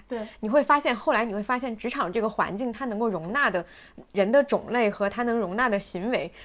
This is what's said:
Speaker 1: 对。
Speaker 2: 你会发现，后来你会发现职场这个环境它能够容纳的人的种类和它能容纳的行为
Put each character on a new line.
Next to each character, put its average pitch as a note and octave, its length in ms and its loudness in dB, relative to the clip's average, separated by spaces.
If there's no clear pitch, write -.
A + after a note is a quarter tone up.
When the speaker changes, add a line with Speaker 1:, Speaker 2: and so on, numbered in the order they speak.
Speaker 1:
对。 A3 220 -8
Speaker 2:
你 G#3+ 100 -4
会 C#4+ 120 6
发 D4 160 6
现， C#4+ 160 0
后 B3+ 200 0
来 A3 100 2
你 A#3 80 -4
会 G#3 100 -2
发 B3 160 -2
现 A#3 160 -6
职 A3+ 140 -6
场 B3 240 -2
这 A#3 80 0
个 A3 80 2
环 F3 260 -2
境 A#3+ 160 -4
它 A3+ 140 -8
能 A3 140 -4
够 A#3 100 0
容 F3+ 240 -4
纳 C#4 160 2
的 F3+ 160 0
人 G3 180 2
的 C#4 140 6
种 - 260 -2
类 A3+ 200 2
和 G3+ 180 -2
它 G#3 140 -4
能 A#3 160 0
容 F#3+ 180 -2
纳 B3 100 2
的 G#3 120 2
行 F#3+ 320 -6
为 E3+ 200 -2